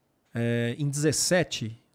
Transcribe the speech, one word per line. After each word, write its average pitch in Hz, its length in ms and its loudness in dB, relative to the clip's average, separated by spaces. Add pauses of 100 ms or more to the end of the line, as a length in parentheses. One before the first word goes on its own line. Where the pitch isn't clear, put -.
(340)
É, 117 440 0
em 143 100 0
dezessete, 147 920 0 (160)